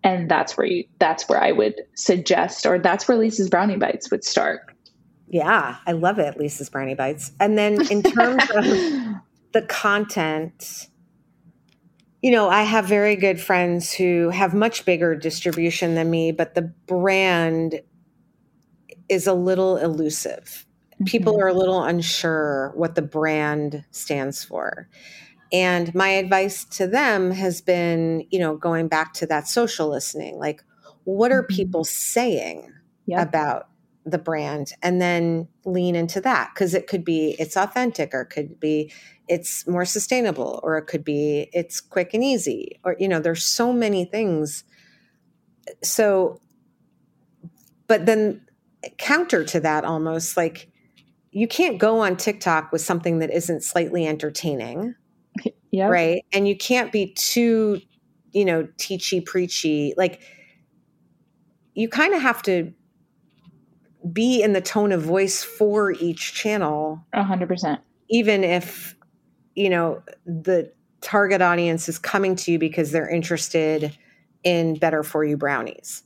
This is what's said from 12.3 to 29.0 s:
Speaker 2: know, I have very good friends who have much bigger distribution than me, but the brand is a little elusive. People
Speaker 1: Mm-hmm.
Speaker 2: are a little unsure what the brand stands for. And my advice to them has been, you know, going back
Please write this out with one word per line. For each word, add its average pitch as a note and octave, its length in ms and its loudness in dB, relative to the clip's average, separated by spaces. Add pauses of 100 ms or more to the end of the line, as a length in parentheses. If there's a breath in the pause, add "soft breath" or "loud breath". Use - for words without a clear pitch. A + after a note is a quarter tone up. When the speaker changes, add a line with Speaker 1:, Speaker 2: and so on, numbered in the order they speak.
Speaker 2:
know, A3 160 6
I G3 140 6
have G#3+ 240 2
very G#3 320 4
good F#3 240 2
friends F3 500 2
who F3 380 2
have F3+ 240 2
much A3 320 0
bigger E3+ 300 2
distribution E3 800 -2
than E3 140 0
me, E3 220 2
but D#3+ 240 -2
the F3 60 2
brand E3+ 1200 0 (1300)
is F#3 180 2
a F#3+ 60 4
little F#3 440 2
elusive. - 880 -4 (400)
People G#3+ 280 2
Speaker 1:
Mm-hmm. G#3 100 4
Speaker 2:
are F#3+ 60 4
a F#3 40 2
little F#3 300 2
unsure D#3 920 0
what E3 200 -2
the E3+ 60 2
brand D3+ 920 -2
stands C#3 520 -6
for. - 440 -8 (640 loud breath)
And F3+ 440 2
my F#3+ 140 4
advice F#3+ 560 0
to - 220 -4
them G#3 440 2
has F#3 300 -2
been, E3 680 0
you F#3+ 80 0
know, D#3 180 0
going E3 300 0
back D#3+ 280 0